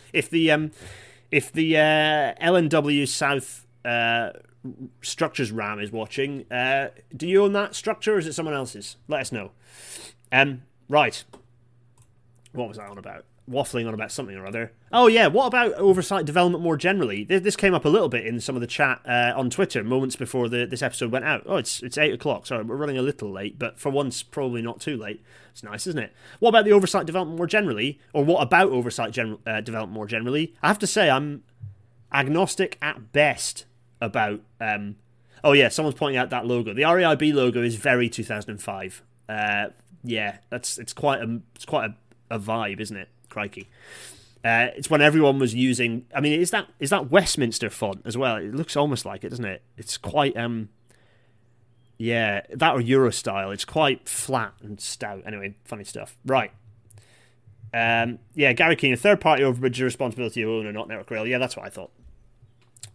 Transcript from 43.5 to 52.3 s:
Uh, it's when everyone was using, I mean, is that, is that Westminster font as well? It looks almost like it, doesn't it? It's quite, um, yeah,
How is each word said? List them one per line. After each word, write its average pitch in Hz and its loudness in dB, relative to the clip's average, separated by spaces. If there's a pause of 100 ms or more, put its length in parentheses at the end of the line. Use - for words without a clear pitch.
Uh, 117 4
it's 143 -6
when 151 6
everyone 147 6
was 123 2
using, 120 0
I 139 -4
mean, 147 2
is 175 2
that, 208 -2 (140)
is 143 -2
that 151 0
Westminster 131 2
font 98 -6
as 113 -6
well? 123 0
It 104 -8
looks 156 -6
almost 143 0
like 98 -10
it, 95 -8
doesn't 120 -8
it? 95 -8 (160)
It's - -8
quite, 139 0
um, 117 -6 (1300)
yeah, 110 0 (100)